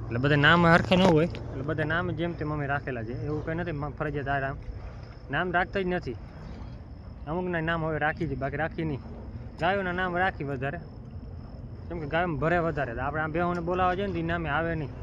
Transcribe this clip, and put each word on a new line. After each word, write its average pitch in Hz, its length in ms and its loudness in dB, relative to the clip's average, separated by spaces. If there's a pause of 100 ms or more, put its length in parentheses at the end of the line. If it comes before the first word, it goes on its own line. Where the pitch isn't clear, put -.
એટલે 117 200 -2
બધા 143 220 6
નામ 170 280 10
હરખા 180 260 6
ન 185 40 8
હોય, 170 240 8
એટલે - 400 -6
બધા 156 240 0
નામ 175 140 0 (120)
જેમ 170 160 -2
તેમ 156 180 -4
અમે 151 160 -2
રાખેલા 135 360 -2
છે. 117 100 -6 (120)
એવું 151 200 -2
કંઈ 160 140 -2
નથી, 170 220 -2
મ-, 147 160 -6
ફરજિયાત 147 320 -2
આ 139 160 2
નામ, 139 120 -4 (760)
નામ 165 200 0
રાખતા 185 320 0
જ 180 40 0
નથી. 160 300 -2 (1080)
અમુકના 170 420 -2
નામ 170 160 2
હવે 160 200 0
રાખી 156 240 0
છે, 139 60 -2
બાકી 139 280 -2
રાખી 160 260 -2
નહીં. 143 120 -4 (580)
ગાયોના 185 400 2
નામ 185 120 0 (120)
રાખી 185 280 0
વધારે, 139 280 -4 (1080)
કેમ 170 140 -6
કે 147 120 -6
ગાયો 170 280 2
ભરે 160 240 4
વધારે. 143 340 0
આપણે 143 240 -2
આ 156 120 -4
બેહોને 175 260 2
બોલાવવા 180 360 2
જઈએ 202 100 -2
ને 185 60 -4
તો 170 60 -2
ઈ 165 120 -2
નામે 170 180 -2
આવે 165 260 0
નહીં. 147 160 -4 (120)